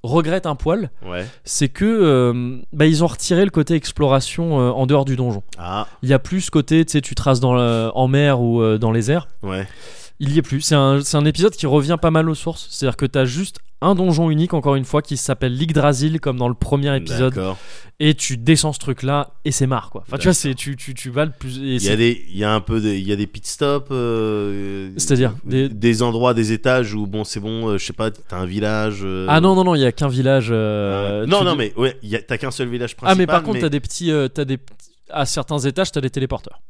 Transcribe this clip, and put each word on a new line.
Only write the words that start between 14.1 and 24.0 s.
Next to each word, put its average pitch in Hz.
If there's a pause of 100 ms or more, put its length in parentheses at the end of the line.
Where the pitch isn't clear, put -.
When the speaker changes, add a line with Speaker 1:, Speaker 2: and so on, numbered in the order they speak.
Speaker 1:
unique, 156
encore 147
une 135
fois, 147
qui 147
s'appelle 127
l'Yggdrasil, 147
comme 135
dans 120
le 120
premier 139
épisode. 127
Speaker 2:
D'accord. 95 (440)
Speaker 1:
Et 151
tu -
descends 151
ce -
truc-là 135 (140)
et 147
c'est -
marre, 123
quoi. -
Enfin, 135
tu -
vois, 185
Speaker 2:
D'accord. -
Speaker 1:
c'est, 139
tu, 139
tu, 131
tu 127
vas 139
le 156
plus. 131
Et 135
Speaker 2:
Il 107
y -
a 98
Speaker 1:
c'est 107
Speaker 2:
des, 117
il 98
y 98
a 104
un 110
peu 113
des, 107
il 95
y 101
a 101
des 101
pit -
stops, 143
euh, 101